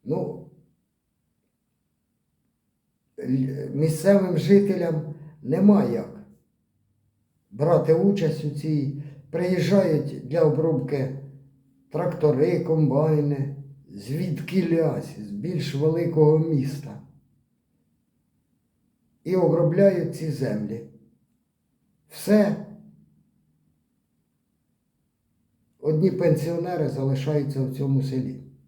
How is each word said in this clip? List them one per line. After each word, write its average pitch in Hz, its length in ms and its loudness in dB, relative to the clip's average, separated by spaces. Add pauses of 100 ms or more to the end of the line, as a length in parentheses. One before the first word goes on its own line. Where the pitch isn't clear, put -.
Ну, - 440 -6 (2750)
л-, 131 560 -4
місцевим 175 640 2
жителям 175 760 2 (280)
нема 196 420 4
як - 420 -6 (1200)
брати 156 440 2
участь 170 500 2
у 147 60 -4
цій. 147 520 -4 (280)
Приїжджають 170 960 0
для 160 140 2
обробки 135 760 0 (720)
трактори, 156 680 2
комбайни, 147 960 0 (340)
звідкілясь, 165 1300 -2
з 104 120 -14
більш 135 440 -4
великого 156 640 4
міста. 151 640 -2 (2250)
І 180 120 0
обробляють 170 800 4
ці 160 140 -6
землі. 113 560 -6 (1200)
Все. - 580 2 (3250)
Одні 156 300 2
пенсіонери 170 760 -2
залишаються 135 760 -2
в 131 120 -6
цьому 135 260 0
селі. 131 440 -6 (220)